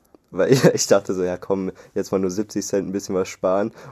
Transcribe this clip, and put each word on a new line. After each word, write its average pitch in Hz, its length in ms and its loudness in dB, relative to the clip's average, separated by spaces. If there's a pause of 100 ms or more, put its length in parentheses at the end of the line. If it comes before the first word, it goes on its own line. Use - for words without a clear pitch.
(300)
weil 90 220 0
<laughs> - 20 8
ich, 135 100 4
ich - 240 4
dachte 101 260 2
so, 92 100 -2
"Ja 90 140 -2
komm, 95 340 -4 (220)
jetzt 98 180 -4
mal 98 80 2
nur 95 120 0
siebzig 107 340 -4
Cent, 95 220 -2
ein 92 40 -6
bisschen 98 240 -6
was 92 120 0
sparen." 101 440 0 (200)